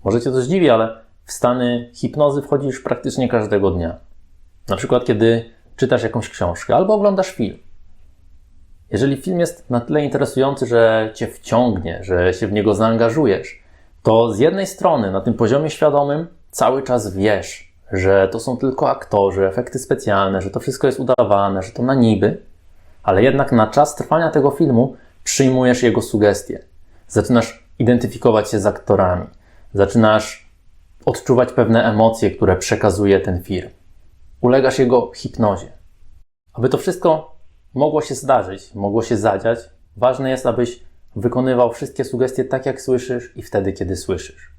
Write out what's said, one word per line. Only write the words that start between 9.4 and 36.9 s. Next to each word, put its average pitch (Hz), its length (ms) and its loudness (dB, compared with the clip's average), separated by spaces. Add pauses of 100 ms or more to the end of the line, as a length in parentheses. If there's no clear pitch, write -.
jest - 300 -4
na 120 100 0
tyle 147 240 -2
interesujący, 135 640 0
że 113 480 4
cię 117 120 -6
wciągnie, 95 760 -2
że 92 320 0
się 110 120 -4
w 98 60 -4
niego 104 220 2
zaangażujesz, 113 880 0 (400)
to 113 300 4
z 98 60 -4
jednej 185 280 2
strony 143 440 -2
na 95 100 -2
tym 113 140 -2
poziomie 135 360 0
świadomym 143 560 0 (240)
cały 131 320 0
czas 110 320 -4
wiesz, 98 580 -2 (200)
że 95 400 4
to 113 80 -6
są 127 160 -4
tylko 131 340 -2
aktorzy, 98 560 0
efekty 123 320 -4
specjalne, 98 640 -2
że 95 80 -8
to 120 100 -6
wszystko - 260 -4
jest 135 140 -2
udawane, 101 640 2
że - 100 -12
to 120 100 -6
na 131 120 0
niby, 113 480 2 (600)
ale 95 200 2
jednak 135 300 2
na 110 140 4
czas - 280 2
trwania 160 360 -2
tego 143 200 2
filmu 135 460 2 (280)
przyjmujesz 127 580 2
jego 117 200 2
sugestie. - 640 0 (440)
Zaczynasz 113 560 0 (140)
identyfikować 113 720 2
się 107 100 0
z 98 60 -2
aktorami, 92 600 0 (480)
zaczynasz 110 760 2 (540)
odczuwać - 480 0
pewne 113 320 2
emocje, 113 460 2
które 95 260 0
przekazuje 98 640 2
ten 90 220 -4
film. - 280 -8 (720)
Ulegasz 131 380 2
jego 123 360 2
hipnozie. - 580 -4 (800)
Aby 117 160 -2
to - 100 0
wszystko - 560 -2 (400)